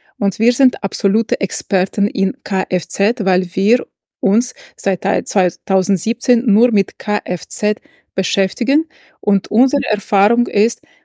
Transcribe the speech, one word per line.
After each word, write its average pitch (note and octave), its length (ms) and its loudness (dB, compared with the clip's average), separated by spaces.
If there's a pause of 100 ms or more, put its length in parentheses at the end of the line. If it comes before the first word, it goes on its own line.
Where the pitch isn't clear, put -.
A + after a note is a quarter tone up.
(200)
Und G3 180 0
wir A#3 160 2
sind B3+ 300 2
absolute G#3+ 580 -2
Experten G3 680 -2
in - 360 -2
K F#3+ 260 -4
F F3+ 180 -2
Z, G3+ 380 -2
weil F#3 300 0
wir G3+ 320 2 (320)
uns G#3+ 340 0 (240)
seit F#3+ 260 -4 (240)
zweitausendsiebzehn F#3+ 1160 0
nur A3+ 260 4
mit G#3 260 0
K G#3 280 -4
F - 200 -6
Z - 360 -4 (340)
beschäftigen. G#3+ 720 0 (340)
Und G3+ 300 0
unsere C4+ 400 2
Erfahrung G#3+ 580 0
ist G#3+ 340 0 (240)